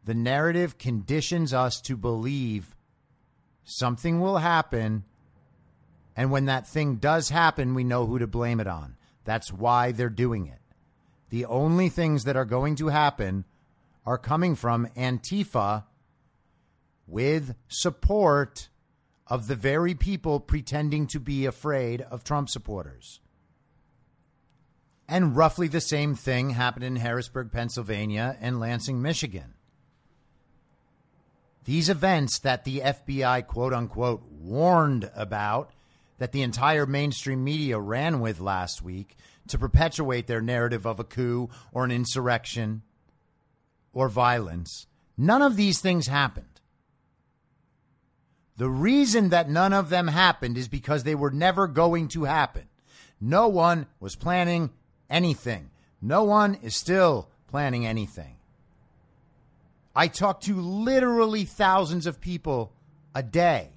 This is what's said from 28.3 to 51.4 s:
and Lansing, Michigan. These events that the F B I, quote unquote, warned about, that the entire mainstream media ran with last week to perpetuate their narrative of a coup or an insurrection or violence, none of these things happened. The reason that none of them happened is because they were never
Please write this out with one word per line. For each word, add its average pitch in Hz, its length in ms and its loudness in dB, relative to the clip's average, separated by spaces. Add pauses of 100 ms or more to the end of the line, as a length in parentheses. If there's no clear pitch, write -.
and 123 180 -4
Lansing, 120 440 -4
Michigan. 135 520 -6 (2000)
These 156 240 0
events 165 520 2
that 131 240 -2
the 135 180 -6
F 135 220 0
B 135 180 -4
I, 127 200 2
quote 127 300 -4
unquote, 120 580 -2
warned 131 840 2
about, 107 560 -4 (480)
that 123 140 -6
the 139 100 -2
entire 139 440 2
mainstream 135 580 -2
media 143 340 -2
ran 127 420 -2
with 110 200 -2
last 92 420 -4
week 92 340 -12 (320)
to 127 100 -2
perpetuate 127 680 2
their 117 140 -2
narrative 117 460 -2
of 113 140 -4
a 113 40 -6
coup 120 460 -4 (220)
or 127 120 -2
an 123 60 -2
insurrection 120 920 -2 (1080)
or 131 160 0
violence, 107 800 0 (300)
none 214 260 4
of 269 140 4
these 196 240 2
things 175 260 0
happened. 139 400 -2 (2000)
The 131 140 0
reason 214 600 4
that 170 180 4
none 180 240 4
of 196 160 2
them 175 200 0
happened 151 500 2
is 123 100 -6
because 139 340 -2
they 151 120 -2
were 143 160 0
never 180 360 2